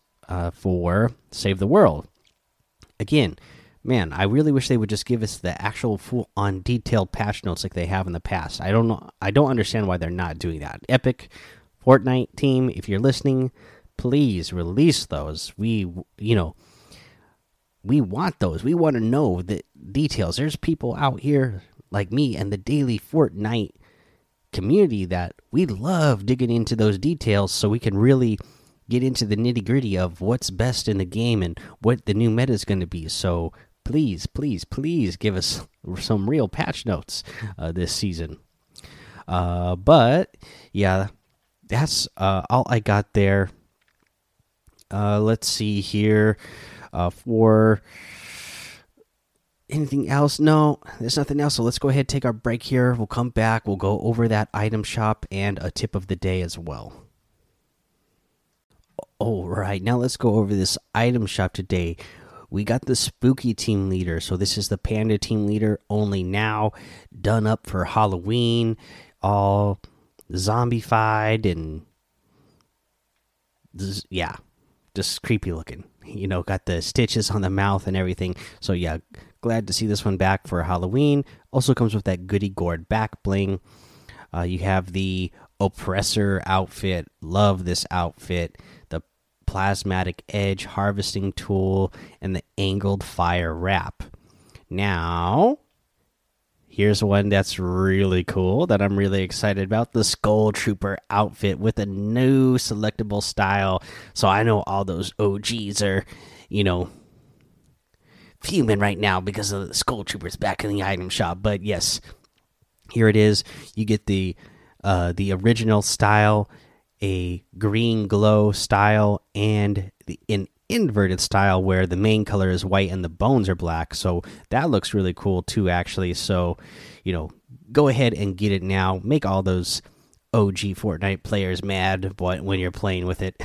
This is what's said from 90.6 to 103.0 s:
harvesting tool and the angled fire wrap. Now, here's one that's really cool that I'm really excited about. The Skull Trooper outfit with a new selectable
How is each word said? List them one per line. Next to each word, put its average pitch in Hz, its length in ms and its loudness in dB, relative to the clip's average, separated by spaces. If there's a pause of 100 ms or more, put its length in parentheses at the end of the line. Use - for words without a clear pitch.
harvesting 98 680 -2
tool 95 600 0 (280)
and 95 140 -4
the 80 80 -8 (140)
angled 98 460 -2
fire 87 500 0
wrap. 87 500 -4 (640)
Now, 92 920 0 (1080)
here's 104 340 2
one 196 280 4
that's 98 280 2
really 92 640 2
cool 98 440 0
that 101 140 2
I'm 98 180 2
really 98 240 2
excited 98 400 -2
about. 110 300 -2
The 113 100 2
Skull 107 480 2
Trooper 98 460 -4 (120)
outfit 101 500 0
with 110 200 0
a 104 60 -2
new 127 720 2
selectable 107 640 -4